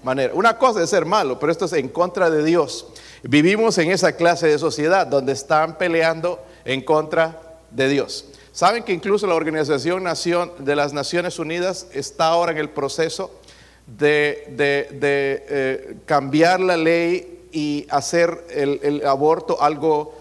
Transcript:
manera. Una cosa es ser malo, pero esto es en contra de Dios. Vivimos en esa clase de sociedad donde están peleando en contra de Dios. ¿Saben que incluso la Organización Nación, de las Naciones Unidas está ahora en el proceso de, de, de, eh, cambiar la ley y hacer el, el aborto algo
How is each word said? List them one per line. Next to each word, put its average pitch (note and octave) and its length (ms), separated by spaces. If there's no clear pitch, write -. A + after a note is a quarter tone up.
manera. C3 300
Una A3 240
cosa G#3+ 260
es D#3+ 60
ser E3+ 160
malo, E3 340
pero D3+ 120
esto E3+ 140
es D#3+ 80
en C3 140
contra F3+ 420
de D3+ 140
Dios. D#3+ 440
Vivimos F#3+ 540
en E3+ 140
esa F3+ 220
clase E3+ 340
de D3 120
sociedad D#3+ 480
donde C3 260
están D#3+ 440
peleando E3 680
en C3 160
contra D#3+ 600
de C3 180
Dios. - 360
¿Saben A3 300
que G#3+ 100
incluso G3+ 340
la E3+ 80
Organización D#3 680
Nación, F3 560
de C#3+ 160
las C#3+ 180
Naciones E3+ 460
Unidas F3 540
está C#3 340
ahora E3+ 240
en D#3 60
el D3+ 120
proceso D#3+ 600
de, D3 640
de, C#3+ 480
de, C#3 520
eh, C3+ 460
cambiar D#3 560
la F3+ 160
ley E3+ 720
y D3 380
hacer E3+ 600
el, C#3+ 340
el D3 220
aborto D3+ 560
algo D3+ 600